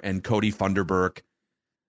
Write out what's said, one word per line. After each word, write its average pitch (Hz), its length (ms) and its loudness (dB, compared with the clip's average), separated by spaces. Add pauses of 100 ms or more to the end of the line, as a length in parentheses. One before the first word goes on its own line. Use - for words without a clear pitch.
and 95 180 -4
Cody 107 300 2
Funderburk. 92 680 0 (680)